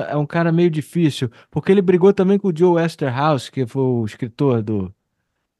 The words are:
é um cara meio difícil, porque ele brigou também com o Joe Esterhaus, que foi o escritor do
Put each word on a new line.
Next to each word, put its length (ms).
é 60
um 100
cara 240
meio 200
difícil, 600
porque 200
ele 100
brigou 320
também 260
com 100
o 80
Joe 280
Esterhaus, 640
que 180
foi 160
o 220
escritor 560
do 320